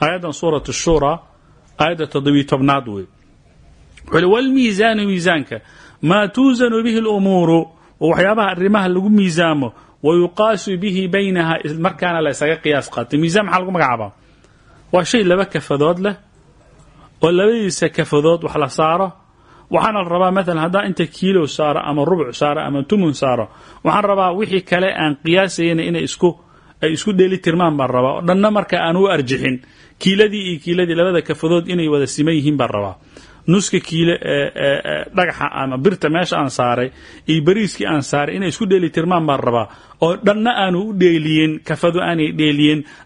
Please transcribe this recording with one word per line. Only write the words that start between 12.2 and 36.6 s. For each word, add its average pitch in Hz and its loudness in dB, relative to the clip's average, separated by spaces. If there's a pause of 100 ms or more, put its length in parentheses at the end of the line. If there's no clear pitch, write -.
la 151 0
isaga 151 -2
qiyaas 147 -2
qaatay. 120 -4
Miisaan 170 0
maxaa 180 0
lagu 185 -6
magacaabaa? 123 -2 (800)
Waa 180 2
shay 226 2
laba 185 2
kafadood 156 0
leh, 190 -4 (1080)
oo 160 4
labadiisa 190 0
kafadood 160 0
wax 151 -6
la 147 -2
saaro. 165 0 (640)
Waxaana 208 0
la 175 -6
rabaa, 180 2
mathalan, 175 0
haddaan 196 0
inta 175 -2
kiilo 185 0
saaro 147 -2
ama 147 -2
rubuc 151 0
saaro 147 -2
ama 143 -4
tumun 175 2
saaro, 120 0 (380)
waxaan 180 2
rabaa 190 2
wixii 185 -2
kale 185 0
aan 156 -2 (100)
qiyaasayna 170 0
inay 170 -4
isku, 170 0 (520)
ay 160 0
isku 185 -2
dheeli 185 2
tirmaan 170 0
baan 127 0
rabaa. 127 0
Oo - -8
dhanna 196 2
marka 190 -2
aan 165 0
u 196 4
arjixin, 131 -2 (400)
kiiladii 202 2
iyo 165 -6
kiiladii, 175 -2
labada 175 2
kafadood 165 -2
inay 175 -2
wada 143 0
siman 151 -2
yihiin 147 0
baan 120 0
rabaa. 101 -6 (520)
Nuska 185 2
kiilo, 165 -2
ee, 143 -4
ee, 139 -2
ee, 151 -6 (100)
dhagaxa 170 -2
ama 135 -6
birta 170 0
meesha 170 -2
aan 143 -2
saaray 123 0 (380)